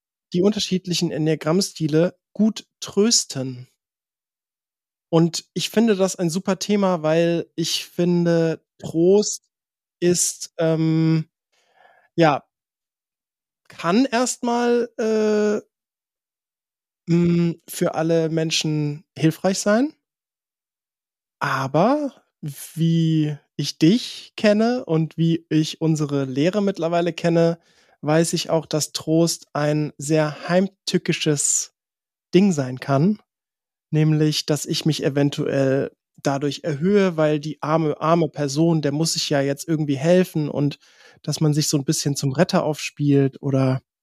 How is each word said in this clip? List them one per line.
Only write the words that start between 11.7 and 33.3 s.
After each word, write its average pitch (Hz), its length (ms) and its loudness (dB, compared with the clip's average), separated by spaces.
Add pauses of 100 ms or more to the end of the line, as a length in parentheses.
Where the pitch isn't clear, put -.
ja, 151 280 4 (1300)
kann 202 360 0
erstmal, 240 920 0
äh, 214 640 0 (1500)
mm, 170 420 2 (140)
für - 280 -4
alle 165 340 0
Menschen 156 760 -2 (120)
hilfreich 170 420 0
sein. 240 340 0 (1500)
Aber 180 760 0 (280)
wie 160 960 -2 (180)
ich - 220 -6
dich - 600 0
kenne 220 480 2
und 160 320 -2
wie 165 320 0
ich 156 320 0
unsere 147 440 0
Lehre 147 360 0
mittlerweile 175 520 -2
kenne, 170 460 0 (420)
weiß 156 320 2
ich - 160 -4
auch, 160 160 0
dass 151 260 -4
Trost 165 600 0
ein 151 440 -2
sehr 151 520 -2
heimtückisches - 1200 -2 (600)
Ding 190 180 6
sein 131 280 -4
kann. 156 400 0 (720)